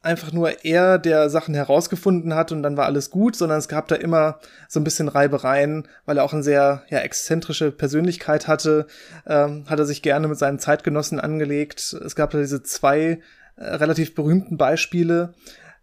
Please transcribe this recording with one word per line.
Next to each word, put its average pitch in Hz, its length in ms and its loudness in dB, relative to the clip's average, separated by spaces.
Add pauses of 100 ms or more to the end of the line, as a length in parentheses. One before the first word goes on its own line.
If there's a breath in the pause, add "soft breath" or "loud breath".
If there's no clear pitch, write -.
einfach 165 300 -4
nur 165 320 -2
er, 180 340 4
der 156 300 4
Sachen 156 260 -2
herausgefunden 165 800 2
hat 160 180 0
und 151 100 -4
dann 143 160 -2
war 135 80 2
alles 143 240 -2
gut, 220 260 0
sondern 156 220 0
es 147 100 -6
gab 156 200 -4
da 156 80 2
immer 156 420 2 (280 loud breath)
so - 140 -2
ein 151 40 0
bisschen 156 240 -2
Reibereien, 143 800 0 (200 soft breath)
weil 147 100 -2
er 143 80 2
auch 143 80 -2
eine 151 100 -2
sehr, 139 460 2
ja, 139 120 -2
exzentrische 160 720 -4
Persönlichkeit 151 760 -2
hatte, 151 380 2 (400 loud breath)
ähm, 147 420 0
hat 156 100 -2
er 151 60 2
sich 143 160 -4
gerne 151 260 2
mit 151 120 -4
seinen 139 200 0
Zeitgenossen 147 640 -2
angelegt. 147 720 -4
Es - 240 -12
gab 151 140 0
da 151 80 -2
diese 139 240 -4
zwei, 156 580 0 (360 loud breath)
äh, - 80 -16 (100)
relativ 156 400 0
berühmten 160 420 0
Beispiele. 170 800 0 (480 loud breath)